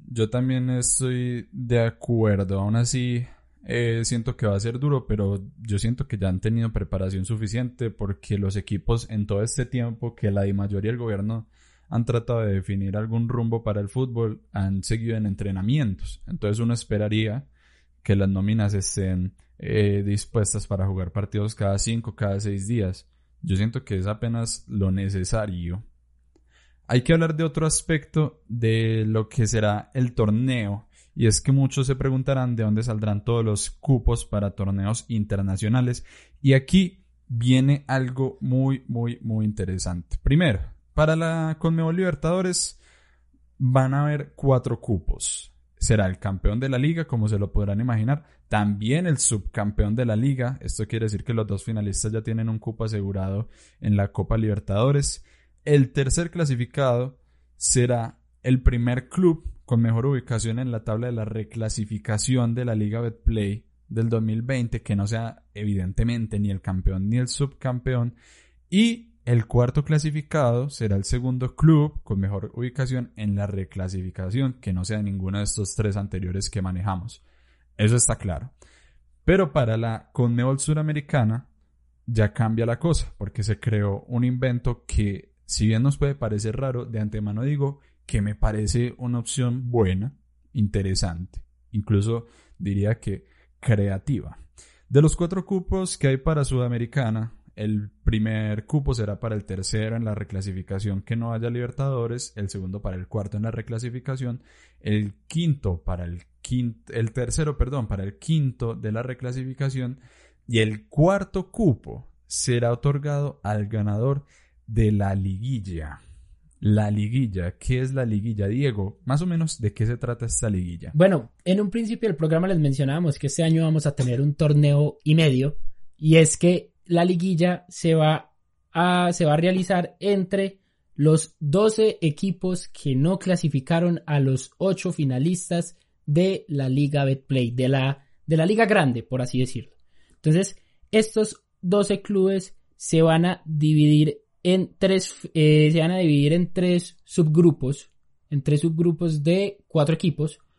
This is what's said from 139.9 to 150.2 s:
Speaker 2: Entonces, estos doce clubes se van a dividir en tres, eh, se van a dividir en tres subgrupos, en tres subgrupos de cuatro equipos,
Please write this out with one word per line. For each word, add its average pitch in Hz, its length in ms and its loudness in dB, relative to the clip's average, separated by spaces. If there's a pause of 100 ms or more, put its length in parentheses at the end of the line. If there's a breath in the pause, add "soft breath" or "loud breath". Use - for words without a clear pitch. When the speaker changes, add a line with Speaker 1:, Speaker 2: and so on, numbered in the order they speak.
Speaker 2:
Entonces, 165 420 2 (340)
estos 214 520 0 (180)
doce 202 400 2
clubes 190 560 0 (180)
se - 260 2
van 165 240 6
a - 200 -2
dividir 151 720 4 (240)
en 185 340 2
tres, 190 380 0 (180)
eh, 151 380 6
se 165 80 4
van 160 120 2
a 185 80 0
dividir 147 340 4
en 175 180 0
tres 180 540 0
subgrupos, 156 880 4 (380)
en 143 120 -2
tres 147 180 2
subgrupos 165 640 0
de 190 440 0
cuatro 156 280 2
equipos, 156 440 -2 (200)